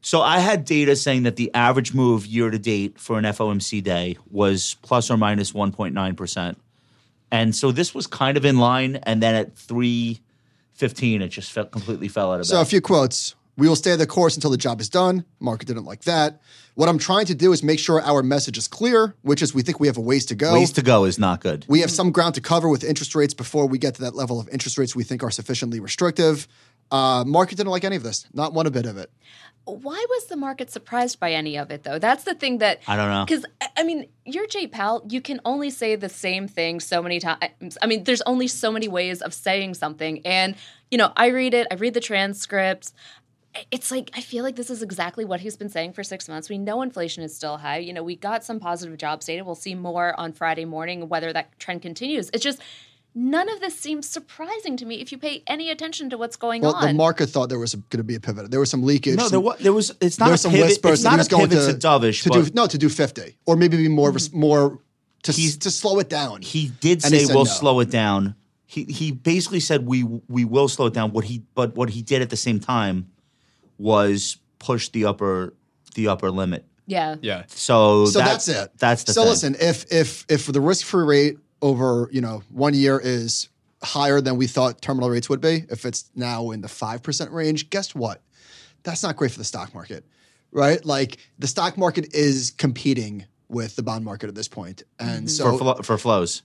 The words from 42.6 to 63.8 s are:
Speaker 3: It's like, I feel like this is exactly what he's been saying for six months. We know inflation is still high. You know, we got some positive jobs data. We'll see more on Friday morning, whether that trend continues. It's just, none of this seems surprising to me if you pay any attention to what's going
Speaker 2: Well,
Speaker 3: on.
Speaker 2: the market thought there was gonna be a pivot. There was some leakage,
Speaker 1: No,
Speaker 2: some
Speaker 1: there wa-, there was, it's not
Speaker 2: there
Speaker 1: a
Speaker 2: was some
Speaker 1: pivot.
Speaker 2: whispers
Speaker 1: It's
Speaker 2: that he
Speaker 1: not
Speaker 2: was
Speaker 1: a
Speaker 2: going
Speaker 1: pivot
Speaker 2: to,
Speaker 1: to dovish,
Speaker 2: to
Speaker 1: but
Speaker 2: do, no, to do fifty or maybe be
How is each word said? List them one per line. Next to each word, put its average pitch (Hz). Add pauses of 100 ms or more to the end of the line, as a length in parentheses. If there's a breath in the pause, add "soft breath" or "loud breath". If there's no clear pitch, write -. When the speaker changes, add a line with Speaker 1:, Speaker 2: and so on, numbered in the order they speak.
Speaker 3:
It's 254
like, 262
I 247
feel 240
like 262
this 247
is 233
exactly 185
what 185
he's 208
been 208
saying 170
for 202
six 190
months. 156
We 202
know 208
inflation 175
is 156
still 151
high. 147
You 175
know, 170
we 175
got 214
some 226
positive 175
jobs 151
data. 170
We'll 175
see 185
more 175
on 165
Friday 165
morning, 165
whether 165
that 160
trend 180
continues. 226
It's 233
just, 277 (520 loud breath)
none 277
of 440
this 359
seems 294
surprising 330
to 247
me 226
if 262
you 269
pay 294
any 311
attention 311
to 247
what's 233
going 233
Speaker 2:
Well, 151
Speaker 3:
on. 147
Speaker 2:
the 147
market 160
thought 131
there 123
was 117 (160)
gonna 117
be 113
a 113
pivot. 107
There 135
was 139
some 127
leakage, 135
Speaker 1:
No, 233
Speaker 2:
some 220
Speaker 1:
there 190
wa-, 226
there 196
was, 214
it's 175
not 220
Speaker 2:
there 170
Speaker 1:
a -
Speaker 2:
was 165
some 175
Speaker 1:
pivot. 165
Speaker 2:
whispers 190
Speaker 1:
It's 151
Speaker 2:
that 220
he 269
Speaker 1:
not -
Speaker 2:
was 320
Speaker 1:
a -
Speaker 2:
going -
Speaker 1:
pivot 156
Speaker 2:
to, 139
Speaker 1:
to 160
dovish, 117
Speaker 2:
to -
Speaker 1:
but 170
Speaker 2:
do, 151
no, 233
to 156
do 147
fifty 120 (100)
or 165
maybe 170
be 156